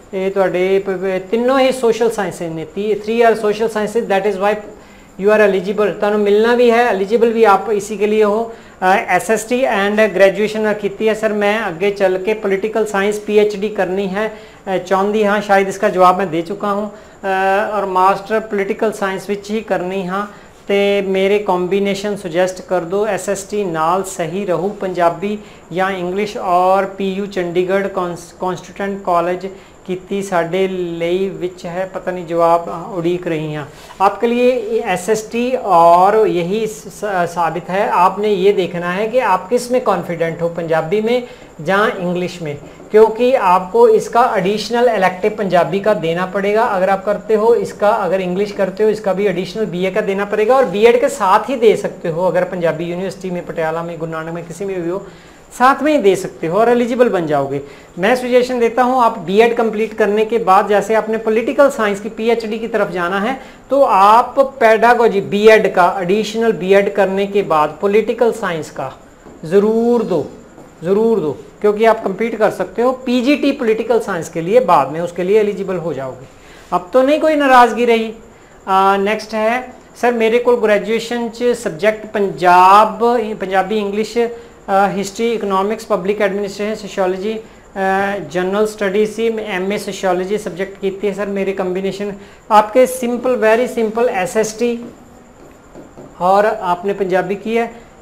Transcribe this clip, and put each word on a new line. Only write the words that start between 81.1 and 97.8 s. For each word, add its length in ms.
च 140
सब्जेक्ट 640
पंजाब, 920
पंजाबी, 380
English, 400
अ, 180
हिस्ट्री, 440
इकोनॉमिक्स, 520
पब्लिक 360
एडमिनिस्ट्रेशन, 540
सोशियोलॉजी, 580
अ, 80
जनरल 340
स्टडीज 440
सी, 160
एमए 520
सोशियोलॉजी 600
सब्जेक्ट 460
की 220
है 80
सर, 120
मेरे 260
combination।" 600
आपके 360
simple, 500
very 420
simple 300
एसएसटी 720
और 260
आपने 460
पंजाबी 420
की 220
है, 180